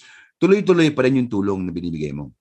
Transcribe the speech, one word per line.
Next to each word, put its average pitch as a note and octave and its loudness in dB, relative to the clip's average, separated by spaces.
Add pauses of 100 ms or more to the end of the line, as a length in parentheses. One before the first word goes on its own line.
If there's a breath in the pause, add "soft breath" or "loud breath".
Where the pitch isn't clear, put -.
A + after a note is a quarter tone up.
(400 soft breath)
Tuloy-tuloy F3+ 4
pa - 0
rin C3 2
yung B2 -2
tulong G2+ -2
na F2+ -6
binibigay E2 -6
mo. C#2 -12